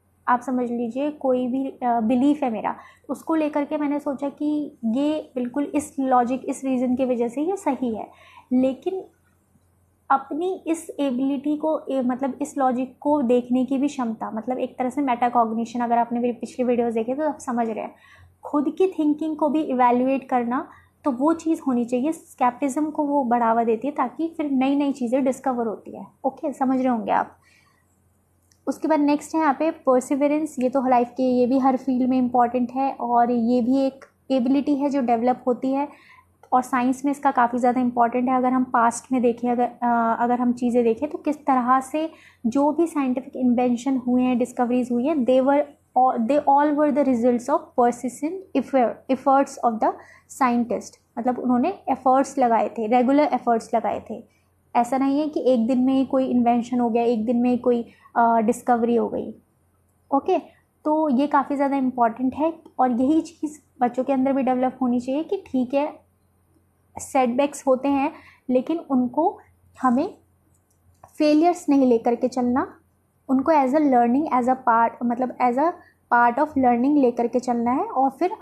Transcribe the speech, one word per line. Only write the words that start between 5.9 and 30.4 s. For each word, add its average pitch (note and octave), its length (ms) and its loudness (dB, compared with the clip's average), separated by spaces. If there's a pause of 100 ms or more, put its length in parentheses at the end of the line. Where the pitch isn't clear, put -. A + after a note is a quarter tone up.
लॉजिक, B3+ 460 2
इस C4+ 180 -8
रीज़न B3+ 320 0
की C4 100 -2
वजह A#3+ 220 -2
से A#3+ 140 -6
ये F#4+ 160 -2
सही B3+ 380 -4
है। - 140 -10 (440)
लेकिन C4 500 -2 (1080)
अपनी D#4 580 -2
इस E4 320 -4
एबिलिटी C#4 580 -2
को, D#4 320 -2
ए, C4+ 120 -2
मतलब B3+ 400 -2
इस C#4+ 160 -8
लॉजिक C4 440 0
को D4 200 2
देखने B3 440 2
की C4+ 120 -2
भी C#4 100 0
क्षमता, A3+ 440 -6
मतलब A3 260 -6
एक B3 220 -6
तरह C4 100 -2
से C#4+ 120 -4
मेटाकॉग्निशन, A#3+ 800 0
अगर A#3+ 180 0
आपने A#3 220 -2
मेरी A#3+ 140 0
पिछली A#3+ 320 -4
वीडियोज़ A#3+ 300 0
देखे A#3 200 -2
तो D4+ 80 -4
आप D4+ 160 -4
समझ A#3 300 -4
रहे G#3 140 -6
हैं। - 120 -12 (480)
खुद D4 340 -2
की F#4+ 100 2
थिंकिंग D#4 500 -2
को D4+ 120 2
भी D4 120 0
इवैल्युएट B3+ 680 0
करना, B3 380 -2 (360)
तो D4 80 0
वो C4+ 220 2
चीज़ D#4+ 340 -4
होनी A#3+ 180 0
चाहिए। B3 260 -2
स्केप्टिज्म C#4 760 -4
को D4+ 140 -4
वो C#4+ 200 0
बढ़ावा A#3 400 2
देती A#3 240 -2
है C#4+ 60 -6
ताकि D#4 440 -4
फिर D4 140 -4
नई-नई C#4 400 0
चीज़ें B3 320 -2
डिस्कवर B3 440 -2
होती - 300 -10
है। G3+ 100 -16 (180)
ओके, C4+ 280 -6
समझ C4 260 0
रहे B3+ 80 0
होंगे A3 240 -2
आप। F#3 240 -2 (1300)
उसके C#4+ 200 -4
बाद D4+ 120 2
नेक्स्ट D4 360 0
है D#4+ 60 0
यहाँ D4 120 2
पे D#4 180 -2
परसिवरेंस। C#4+ 880 0